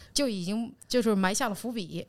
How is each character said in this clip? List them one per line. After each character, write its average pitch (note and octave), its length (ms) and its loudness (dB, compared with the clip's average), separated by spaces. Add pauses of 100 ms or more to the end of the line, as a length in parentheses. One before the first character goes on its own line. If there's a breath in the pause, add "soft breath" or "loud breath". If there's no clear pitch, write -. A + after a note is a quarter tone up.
(140 soft breath)
就 C#4+ 120 2
已 G3+ 160 -2
经 G#3+ 320 -4 (140)
就 B3 140 4
是 A3 120 4
埋 F#3+ 200 4
下 A#3 160 0
了 G3 40 -2
伏 A#3+ 160 -6
笔， E3 380 -6